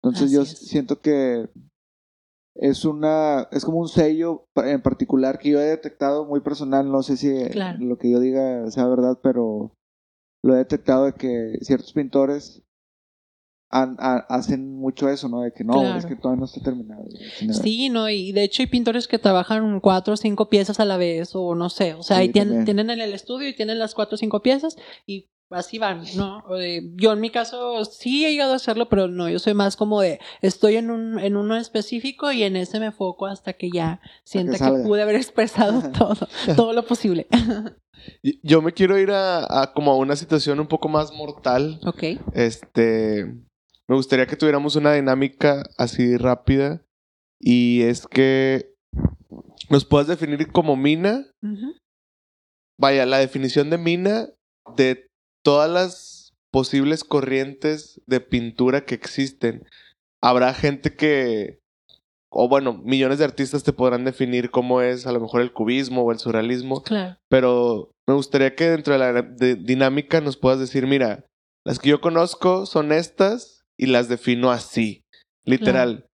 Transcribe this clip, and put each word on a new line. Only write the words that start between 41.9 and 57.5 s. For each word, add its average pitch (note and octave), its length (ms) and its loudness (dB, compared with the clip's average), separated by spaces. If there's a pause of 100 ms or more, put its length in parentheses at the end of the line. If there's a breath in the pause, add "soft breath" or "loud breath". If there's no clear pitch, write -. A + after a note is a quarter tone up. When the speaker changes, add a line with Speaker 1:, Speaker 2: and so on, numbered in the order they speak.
Speaker 3:
Este, A2+ 920 0 (640)
me B2+ 80 4
gustaría C3 320 2
que D#3 80 -8
tuviéramos D3 400 0
una D3 180 4
dinámica C#3 680 0 (120)
así B2 400 2
rápida C3+ 680 0 (560)
y A#2+ 420 4
es A#2 240 0
que C3+ 640 2 (960)
nos C#3 160 4
puedas D3 220 4
definir D3+ 460 -4
como D#3 240 2
mina. F3 500 0 (160)
Speaker 2:
Ujú. G#3+ 300 -8 (1080)
Speaker 3:
Vaya, C#3 260 4
la C3+ 120 2
definición C3+ 520 0
de E3+ 80 0
mina F#3 500 -2 (480)
de C3 320 2 (360)
todas D3 260 4
las - 640 -4 (180)
posibles C#3 520 0
corrientes C#3 1040 -4